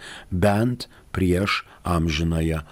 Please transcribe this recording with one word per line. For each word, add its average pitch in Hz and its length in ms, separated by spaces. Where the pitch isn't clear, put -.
bent 104 600
prieš 92 520
amžinąją 80 920